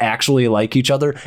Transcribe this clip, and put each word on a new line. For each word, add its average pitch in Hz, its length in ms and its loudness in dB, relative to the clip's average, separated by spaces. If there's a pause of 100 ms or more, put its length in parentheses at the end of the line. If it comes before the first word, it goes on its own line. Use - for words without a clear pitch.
actually 117 480 0
like 110 260 0
each 131 160 2
other 143 240 0 (120)